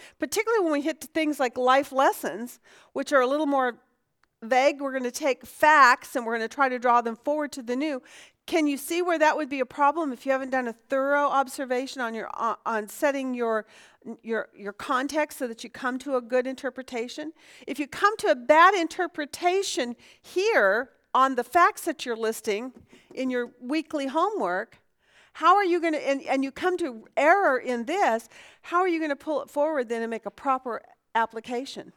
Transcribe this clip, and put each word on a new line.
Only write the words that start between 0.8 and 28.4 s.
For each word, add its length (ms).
hit 220
to 60
things 300
like 200
life 340
lessons, 680
which 180
are 80
a 60
little 200
more 280
vague, 380
we're 120
gonna 180
take 340
facts 720
and 80
we're 100
gonna 140
try 220
to 80
draw 240
them 140
forward 360
to 100
the 140
new. 260
Can 200
you 100
see 240
where 180
that 180
would 120
be 120
a 60
problem 460
if 140
you 60
haven't 180
done 180
a 60
thorough 380
observation 720
on 120
your, 200
uh, 220
on 220
setting 440
your, 320
your, 320
your 200
context 640
so 80
that 180
you 60
come 300
to 160
a 40
good 260
interpretation? 840
If 120
you 80
come 320
to 100
a 60
bad 400
interpretation 1200
here 680
on 220
the 80
facts 420
that 180
you're 120
listing 560
in 160
your 200
weekly 460
homework, 720
how 240
are 80
you 160
gonna, 160
and, 260
and 220
you 80
come 260
to 280
error 420
in 280
this, 420